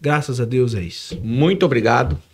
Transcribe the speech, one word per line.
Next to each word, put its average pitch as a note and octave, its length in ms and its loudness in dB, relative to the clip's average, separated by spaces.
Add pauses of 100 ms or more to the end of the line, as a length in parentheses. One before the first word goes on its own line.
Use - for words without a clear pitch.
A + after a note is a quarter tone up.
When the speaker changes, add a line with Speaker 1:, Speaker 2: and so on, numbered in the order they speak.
Speaker 1:
graças C#3+ 380 -2
a A#2+ 60 -2
Deus B2 280 0
é G2+ 80 -2
isso. - 400 -10
Speaker 2:
Muito D3+ 440 2
obrigado, A#2+ 520 2 (160)